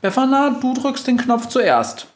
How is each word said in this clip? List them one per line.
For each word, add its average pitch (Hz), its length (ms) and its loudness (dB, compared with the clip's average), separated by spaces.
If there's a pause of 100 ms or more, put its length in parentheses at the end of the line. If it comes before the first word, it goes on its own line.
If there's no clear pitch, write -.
Befana, 262 500 2 (100)
du 254 140 -2
drückst 269 320 -4
den 247 100 2
Knopf 240 320 0
zuerst. 139 680 0